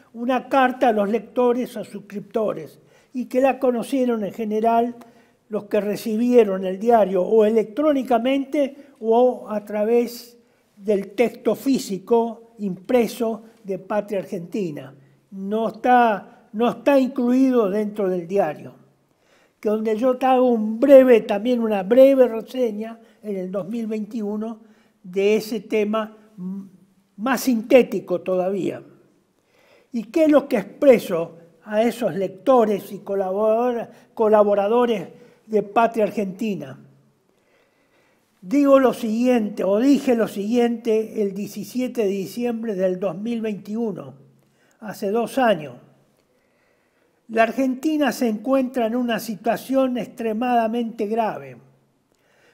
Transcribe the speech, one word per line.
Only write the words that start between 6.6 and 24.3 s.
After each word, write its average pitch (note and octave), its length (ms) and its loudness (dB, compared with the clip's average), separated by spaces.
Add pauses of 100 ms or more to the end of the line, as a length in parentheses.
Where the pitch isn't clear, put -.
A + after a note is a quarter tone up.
el F#3 160 -6
diario G3+ 420 4
o A3 220 4
electrónicamente C4 1300 0 (260)
o A3+ 480 2
a G#3 160 -6
través A3 720 -2 (380)
del G3 360 -2
texto A#3+ 440 -2
físico A#3 1040 -2
impreso A3+ 840 -2 (180)
de F#3+ 160 -8
Patria G#3 420 -6
Argentina. E3+ 720 -8 (400)
No G3+ 360 -4
está, A#3+ 840 0
no A3+ 160 0
está C#4+ 280 2
incluido B3+ 720 2
dentro G#3 380 -2
del F3+ 180 -4
diario, E3 480 -2 (840)
que A3 80 -4
donde A3 260 -2
yo B3+ 220 0
te C4 100 -2
hago B3+ 220 4
un A3 320 0
breve, C4 400 8
también A3 400 -2
una G#3+ 240 -2
breve C4 420 6
reseña A3+ 720 -8 (240)
en G#3 140 -8
el F#3 160 -8
dos F#3 160 -6
mil A3+ 180 -8
veintiuno G#3+ 760 -8 (420)